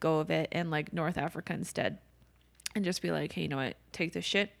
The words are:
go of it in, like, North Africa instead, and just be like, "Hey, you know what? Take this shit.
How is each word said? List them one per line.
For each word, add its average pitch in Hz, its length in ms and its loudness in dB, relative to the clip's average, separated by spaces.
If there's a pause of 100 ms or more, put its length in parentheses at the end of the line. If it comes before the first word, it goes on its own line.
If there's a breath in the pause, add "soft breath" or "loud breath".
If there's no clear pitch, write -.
go 160 180 4
of 156 120 0
it 160 200 2
in, 170 180 0
like, 151 220 0
North 170 260 0
Africa 156 360 -2
instead, - 460 -2 (760)
and 208 80 2
just 180 200 0
be 170 80 0
like, 151 200 0
"Hey, 175 120 -4
you 151 40 0
know 143 100 -4
what? 131 200 -2 (160)
Take 165 200 -2
this 175 120 -4
shit. 202 340 2